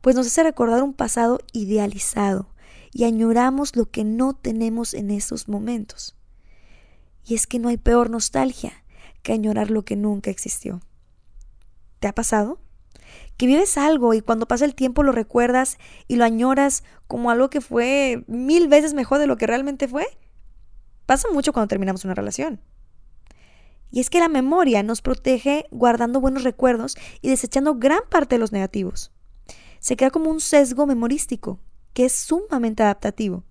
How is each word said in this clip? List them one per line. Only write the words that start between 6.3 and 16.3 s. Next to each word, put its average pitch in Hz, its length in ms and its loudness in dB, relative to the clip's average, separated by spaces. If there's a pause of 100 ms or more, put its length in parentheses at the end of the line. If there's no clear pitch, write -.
Y 233 100 -4
es 220 120 -2
que 247 120 -6
no 233 100 -2
hay 240 80 0
peor 240 320 4
nostalgia 247 640 -4 (500)
que 226 120 -4
añorar 214 360 -2
lo 214 140 0
que 208 120 -6
nunca 208 340 -4
existió. 190 500 -10 (1200)
¿Te - 80 -2
ha 202 60 -6
pasado? 220 440 0 (800)
Que 254 100 0
vives 302 300 4
algo 277 380 4
y 220 80 0
cuando 226 260 -2
pasa 247 160 2
el 294 100 0
tiempo 262 280 0
lo 277 100 4
recuerdas 240 640 0 (300)
y 240 100 -2
lo 240 80 4
añoras 262 600 2 (220)